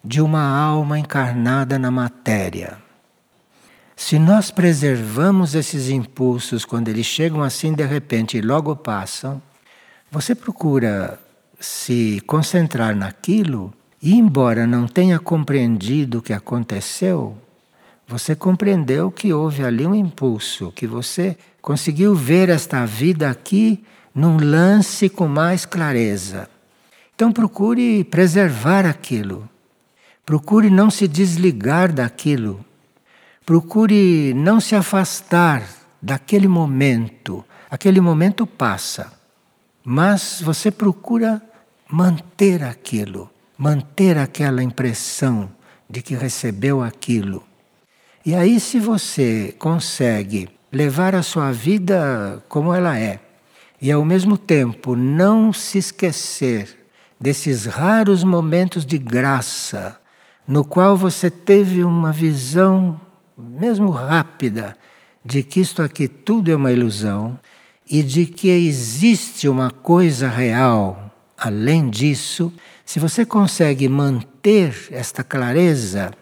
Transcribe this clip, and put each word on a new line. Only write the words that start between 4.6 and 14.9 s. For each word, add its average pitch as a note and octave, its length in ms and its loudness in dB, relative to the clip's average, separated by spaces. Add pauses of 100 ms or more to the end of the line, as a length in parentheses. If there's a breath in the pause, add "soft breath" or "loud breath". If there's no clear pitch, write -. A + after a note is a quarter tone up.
esses C#3 320 -4
impulsos B2 760 -4
quando A#2 220 -4
eles A2+ 200 -4
chegam D#3 360 -2
assim D#3 300 -4
de D3+ 120 -2
repente C3 540 -4
e - 20 -2
logo D3 360 -2
passam, A#2 680 -10 (680 soft breath)
você D3+ 240 -4
procura A#2 840 -2 (400)
se A2 680 -4
concentrar D3 720 0
naquilo A2 800 -4 (260)
e, E3+ 140 2
embora B2+ 500 4
não A#2+ 220 2
tenha F3+ 320 2